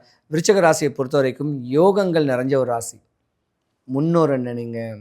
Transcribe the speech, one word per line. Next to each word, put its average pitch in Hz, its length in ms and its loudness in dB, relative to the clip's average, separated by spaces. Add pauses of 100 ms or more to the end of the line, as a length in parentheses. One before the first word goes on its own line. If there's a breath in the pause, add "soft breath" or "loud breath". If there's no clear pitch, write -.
(320 soft breath)
விருச்சிக 175 280 2
ராசியை 156 320 2
பொறுத்த 135 260 -4
வரைக்கும் 143 360 -2 (160)
யோகங்கள் 170 640 2
நிறைஞ்ச 131 240 0
ஒரு 127 160 0
ராசி. 117 260 -8 (880)
முன்னோரை 147 500 0
நினைங்க, 120 420 -8 (220)